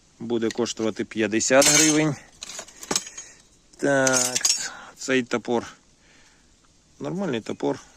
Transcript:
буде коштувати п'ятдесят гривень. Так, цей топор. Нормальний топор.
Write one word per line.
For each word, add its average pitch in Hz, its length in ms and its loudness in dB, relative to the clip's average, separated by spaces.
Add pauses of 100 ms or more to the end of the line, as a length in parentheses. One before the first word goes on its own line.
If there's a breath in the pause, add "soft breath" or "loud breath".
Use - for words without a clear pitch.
(200)
буде 113 300 -2
коштувати 110 560 -4
п'ятдесят 110 640 4
гривень. 156 460 4 (1600 loud breath)
Так, 131 920 0 (260 loud breath)
цей 131 260 0
топор. 117 440 -2 (1300 soft breath)
Нормальний 151 420 -4
топор. 135 380 -4 (180 loud breath)